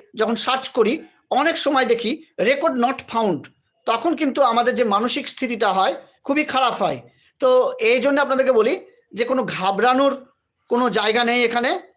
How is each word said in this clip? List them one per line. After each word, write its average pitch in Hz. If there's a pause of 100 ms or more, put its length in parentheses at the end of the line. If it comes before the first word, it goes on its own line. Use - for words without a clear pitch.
(140)
যখন 220
সার্চ 254
করি, 226 (240)
অনেক 302
সময় 277
দেখি 226 (140)
record 269
not 254 (160)
found। 214 (460)
তখন 262
কিন্তু 277
আমাদের 240
যে 240
মানসিক 226
স্থিতিটা 226
হয়, 190 (300)
খুবই 294
খারাপ 254
হয়। 143 (400)
তো 254
এই 226
জন্য 277
আপনাদেরকে 262
বলি 247 (260)
যে 220
কোনো 254
ঘাবড়ানোর 247 (420)
কোনো 240
জায়গা 214
নেই 240
এখানে। 240 (160)